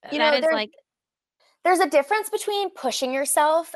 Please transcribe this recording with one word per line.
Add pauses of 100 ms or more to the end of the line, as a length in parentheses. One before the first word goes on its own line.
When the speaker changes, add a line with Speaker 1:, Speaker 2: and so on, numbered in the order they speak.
Speaker 1:
You
Speaker 2:
That
Speaker 1:
know,
Speaker 2:
is,
Speaker 1:
there's,
Speaker 2:
like, (920)
Speaker 1:
there's
a
difference
between
pushing
yourself